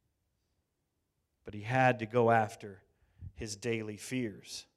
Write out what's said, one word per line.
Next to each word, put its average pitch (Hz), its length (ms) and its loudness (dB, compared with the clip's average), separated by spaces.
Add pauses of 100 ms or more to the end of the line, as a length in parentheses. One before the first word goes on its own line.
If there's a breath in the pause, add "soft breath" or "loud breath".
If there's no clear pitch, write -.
(1500)
But 98 80 -14
he 104 80 -10
had 123 380 4
to 113 60 -4
go 113 260 4
after 107 520 0 (520)
his 104 200 -10
daily 107 420 -4
fears. 107 680 -8 (100)